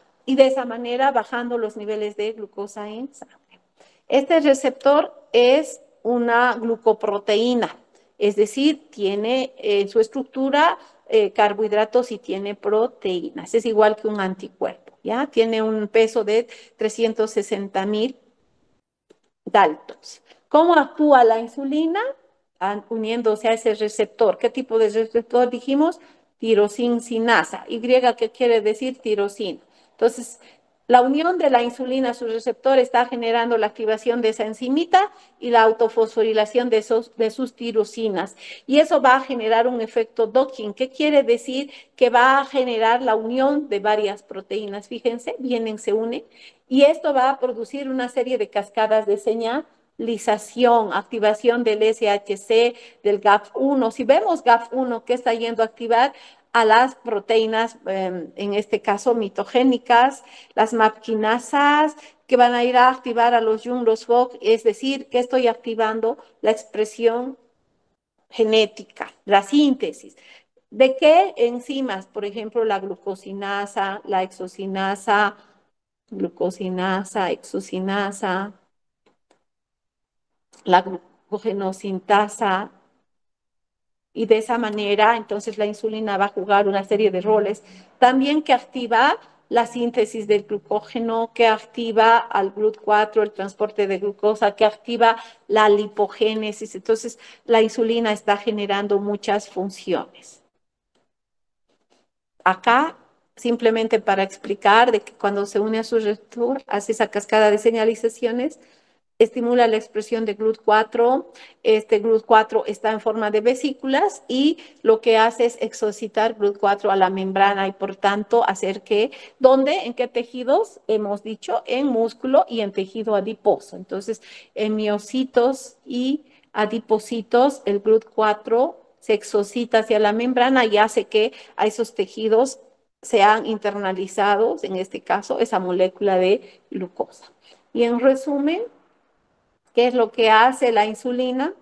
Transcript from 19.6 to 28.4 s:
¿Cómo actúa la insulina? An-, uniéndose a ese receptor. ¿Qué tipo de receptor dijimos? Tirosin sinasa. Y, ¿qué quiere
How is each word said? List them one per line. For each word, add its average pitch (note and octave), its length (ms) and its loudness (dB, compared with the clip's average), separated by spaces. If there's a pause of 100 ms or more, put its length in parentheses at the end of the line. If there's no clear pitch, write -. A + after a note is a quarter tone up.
¿Cómo E4+ 280 4
actúa D4 480 4
la A3+ 160 4
insulina? D4+ 640 -4 (580)
An-, G3+ 300 -6
uniéndose A3 580 -2
a A3+ 60 2
ese A3+ 200 0
receptor. G#3 640 -2
¿Qué A#3 120 -2
tipo A#3 280 -4
de A3 120 4
receptor A#3 600 0
dijimos? C#4 500 -2 (400)
Tirosin A3+ 600 0
sinasa. A3+ 680 -2
Y, A3+ 100 -8
¿qué A#3+ 560 0
quiere A#3 240 2